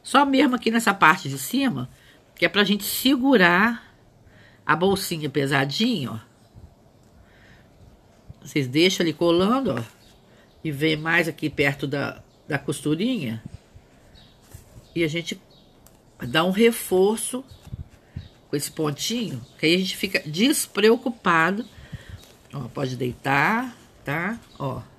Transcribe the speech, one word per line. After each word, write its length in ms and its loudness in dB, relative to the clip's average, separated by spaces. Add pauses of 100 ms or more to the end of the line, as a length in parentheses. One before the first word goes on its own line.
Só 240 4
mesmo 300 2
aqui 160 -2
nessa 220 0
parte 360 4
de 80 -6
cima, 520 -4 (460)
que 100 0
é 40 2
pra 140 2
gente 200 0
segurar 1120 2 (720)
a 100 4
bolsinha 540 -2
pesadinha, 840 -2
ó. 80 -10 (2250)
Vocês 260 -4
deixam 360 2
ali 100 0
colando, 640 2
ó. 80 -4 (800)
E 80 -6
vem 240 0
mais 320 0
aqui 220 -6
perto 380 -2
da, 340 -6 (260)
da 100 -4
costurinha. 880 -4 (1500)
E 80 0
a 40 0
gente 340 -6 (760)
dá 240 0
um 80 2
reforço 920 0 (1040)
com 80 -6
esse 160 -6
pontinho, 720 -4 (160)
que 60 -2
aí 100 6
a 40 2
gente 180 -4
fica 280 -4
despreocupado. 1400 2 (880)
Ó, 160 -10
pode 260 -6
deitar, 800 -2 (280)
tá? 360 -6 (180)
Ó. 240 -6 (160)